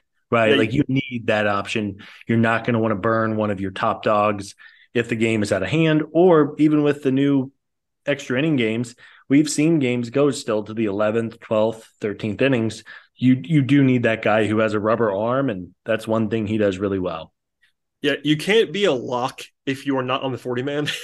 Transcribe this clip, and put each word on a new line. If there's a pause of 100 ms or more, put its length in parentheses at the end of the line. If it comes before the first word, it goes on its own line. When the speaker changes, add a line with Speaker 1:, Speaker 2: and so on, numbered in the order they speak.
(300)
Speaker 1:
right?
Speaker 2:
Yeah,
Speaker 1:
Like,
Speaker 2:
you
Speaker 1:
you (160)
need
that
option. (300)
You're
not
gonna
wanna
burn
one
of
your
top
dogs (380)
if
the
game
is
out
of
hand, (100)
or
even
with
the
new (520)
extra
inning
games, (340)
we've
seen
games
go
still
to
the
eleventh,
twelfth, (100)
thirteenth
innings. (300)
You,
you
do
need
that
guy
who
has
a
rubber
arm,
and (100)
that's
one
thing
he
does
really
well. (680)
Speaker 2:
Yeah, (100)
you
can't
be
a
lock (220)
if
you
are
not
on
the
forty-man (160)